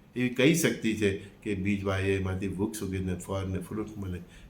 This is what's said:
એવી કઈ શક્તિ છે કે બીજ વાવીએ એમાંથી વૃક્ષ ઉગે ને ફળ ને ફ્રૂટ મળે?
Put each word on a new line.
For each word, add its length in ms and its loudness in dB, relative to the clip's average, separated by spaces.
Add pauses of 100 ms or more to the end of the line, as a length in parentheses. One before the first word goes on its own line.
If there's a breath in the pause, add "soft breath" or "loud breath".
(160)
એવી 120 2
કઈ 260 6
શક્તિ 420 2
છે 220 2 (240 loud breath)
કે 120 -2
બીજ 300 0
વાવીએ 340 2
એમાંથી 300 -2
વૃક્ષ 340 -2
ઉગે 160 -2
ને 160 -2
ફળ 320 -4
ને 120 -2
ફ્રૂટ 400 -6
મળે? 200 -6 (320 loud breath)